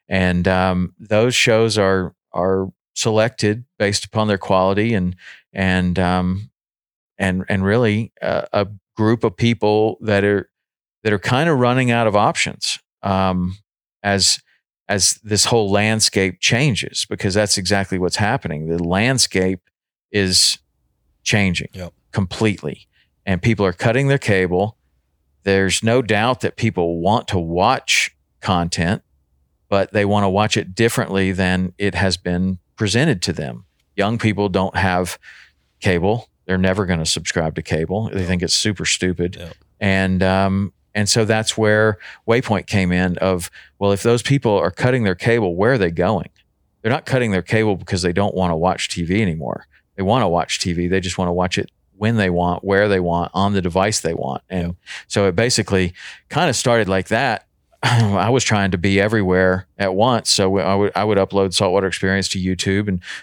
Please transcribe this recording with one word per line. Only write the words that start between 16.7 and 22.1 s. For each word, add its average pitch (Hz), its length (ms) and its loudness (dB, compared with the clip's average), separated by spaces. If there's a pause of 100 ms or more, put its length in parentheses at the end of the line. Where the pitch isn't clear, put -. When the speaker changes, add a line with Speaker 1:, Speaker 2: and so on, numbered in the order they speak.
Speaker 1:
because 98 260 -4
that's 104 240 2
exactly 98 400 -2
what's 87 180 -2
happening. 85 520 -2
The 85 140 -2
landscape 95 840 0 (440)
is 95 460 0 (640)
changing 98 480 0
Speaker 2:
Yep. 90 200 -14 (200)